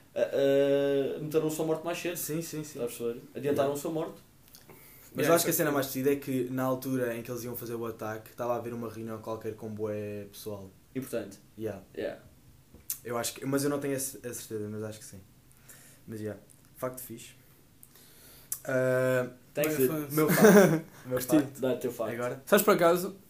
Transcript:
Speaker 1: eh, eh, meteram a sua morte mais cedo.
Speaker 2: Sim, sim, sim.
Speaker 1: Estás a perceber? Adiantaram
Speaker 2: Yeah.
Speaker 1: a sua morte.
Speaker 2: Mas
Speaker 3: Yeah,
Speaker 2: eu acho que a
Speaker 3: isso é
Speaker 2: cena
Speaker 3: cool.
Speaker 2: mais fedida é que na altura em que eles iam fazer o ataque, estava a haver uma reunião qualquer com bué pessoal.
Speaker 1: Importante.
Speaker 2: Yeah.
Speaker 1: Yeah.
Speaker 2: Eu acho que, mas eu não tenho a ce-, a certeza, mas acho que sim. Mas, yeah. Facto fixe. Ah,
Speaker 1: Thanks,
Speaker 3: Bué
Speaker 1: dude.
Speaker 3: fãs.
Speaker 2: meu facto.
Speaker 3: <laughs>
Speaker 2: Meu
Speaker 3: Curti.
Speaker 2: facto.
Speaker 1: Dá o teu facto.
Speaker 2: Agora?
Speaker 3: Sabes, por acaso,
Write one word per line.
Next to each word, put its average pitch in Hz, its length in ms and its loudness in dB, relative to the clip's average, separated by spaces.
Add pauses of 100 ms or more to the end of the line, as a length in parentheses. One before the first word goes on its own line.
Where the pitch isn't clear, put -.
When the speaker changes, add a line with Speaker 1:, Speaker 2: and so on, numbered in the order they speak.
(140)
Speaker 1:
eh, 139 1000 4
eh, - 40 -6
meteram 156 260 0
a 156 40 0
sua 156 160 -2
morte 156 180 -2
mais 170 140 -4
cedo. 170 180 -4
Speaker 2:
Sim, 156 240 -4
sim, 156 240 -8
sim. 139 160 -10
Speaker 1:
Estás 120 40 -2
a - 40 -2
perceber? 120 340 -6 (140)
Adiantaram 139 320 0
Speaker 2:
Yeah. 143 100 -2
Speaker 1:
a - 40 -8
sua 165 100 -4
morte. 165 280 -6 (960)
Speaker 2:
Mas 139 120 0
Speaker 3:
Yeah, - 40 4
Speaker 2:
eu 170 40 6
acho 170 100 4
que 170 60 0
a - 20 2
Speaker 3:
isso 165 100 2
é - 20 2
Speaker 2:
cena 147 60 2
Speaker 3:
cool. 143 40 0
Speaker 2:
mais 135 180 0
fedida 135 200 2
é 139 40 2
que 131 340 -2
na 131 140 -2
altura 131 520 -2
em 117 60 -8
que 117 80 -10
eles 120 140 -8
iam 120 120 -8
fazer 117 180 -8
o 117 120 -6
ataque, 110 440 -8
estava 120 240 -4
a - 20 -2
haver 117 160 -6
uma 117 180 -6
reunião 110 300 -8
qualquer 110 340 -8
com 113 140 -10
bué 104 640 -6
pessoal. 98 380 -12 (240)
Speaker 1:
Importante. 117 440 -6 (200)
Speaker 2:
Yeah. 101 240 -8 (140)
Speaker 1:
Yeah. - 240 -6 (840)
Speaker 2:
Eu 120 140 -6
acho 117 160 -4
que, - 120 -12
mas 139 180 0
eu 147 60 0
não 143 80 0
tenho 139 180 -2
a - 20 -2
ce-, - 280 -8
a 120 80 -8
certeza, 107 340 -8
mas 107 140 -8
acho 107 160 -10
que - 60 -20
sim. 95 160 -18 (840)
Mas, 110 140 -10
yeah. 104 200 -8 (360)
Facto 127 240 -8
fixe. - 320 -14 (1300)
Ah, 127 640 2 (260)
Speaker 1:
Thanks, 156 220 0
Speaker 3:
Bué 131 100 6
Speaker 1:
dude. 156 200 0
Speaker 3:
fãs. 131 80 -8
Speaker 2:
meu 151 140 4
facto. 185 560 10 (100)
Speaker 3:
<laughs> - 120 -20
Speaker 2:
Meu 127 120 0
Speaker 3:
Curti. 156 220 4
Speaker 2:
facto. 127 200 -4
Speaker 1:
Dá 127 120 2
o 120 60 -2
teu 127 140 -2
facto. 110 200 -4
Speaker 2:
Agora? 123 340 -6
Speaker 3:
Sabes, 202 180 6
por 208 100 6
acaso, 175 420 4 (140)